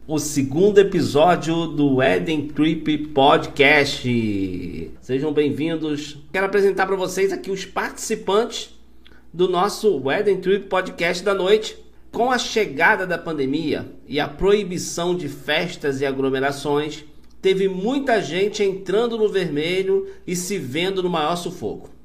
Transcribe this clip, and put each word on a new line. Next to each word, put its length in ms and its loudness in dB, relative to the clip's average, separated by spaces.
o 100 -2
segundo 640 2
episódio 880 2
do 280 2
Wedding 520 2
Trip 500 0
Podcast. 1800 2
Sejam 320 -2
bem-vindos. 840 -2
Quero 140 0
apresentar 420 2
pra 80 0
vocês 380 0
aqui 180 -8
os 140 -6
participantes 1120 -4
do 160 2
nosso 520 2
Wedding 380 2
Trip 280 0
Podcast 560 -2
da 100 2
noite. 440 2
Com 200 2
a 60 2
chegada 680 2
da 120 -2
pandemia 680 -2
e 120 -2
a 100 0
proibição 840 0
de 140 -4
festas 720 -2
e 60 0
aglomerações, 1000 -2
teve 260 2
muita 540 0
gente 420 -2
entrando 540 0
no 100 2
vermelho 800 0
e 100 -4
se 220 -4
vendo 460 -2
no 60 0
maior 260 0
sufoco. 540 -8